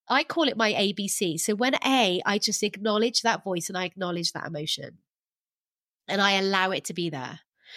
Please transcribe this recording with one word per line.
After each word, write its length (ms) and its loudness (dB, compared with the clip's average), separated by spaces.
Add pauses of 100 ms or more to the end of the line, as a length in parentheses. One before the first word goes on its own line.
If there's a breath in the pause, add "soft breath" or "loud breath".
I 160 4
call 240 2
it 80 0
my 180 2
A 180 2
B 140 -4
C. 320 0
So 160 0
when 220 0 (100)
A, 400 4
I 120 2
just 260 0
acknowledge 580 0
that 220 0
voice 240 -4
and 100 -6
I 60 -4
acknowledge 480 -4
that 160 -8
emotion 500 -8 (1120)
and 120 0
I 120 6
allow 400 2
it 140 -4
to 60 -8
be 160 -4
there. 320 -8 (360 loud breath)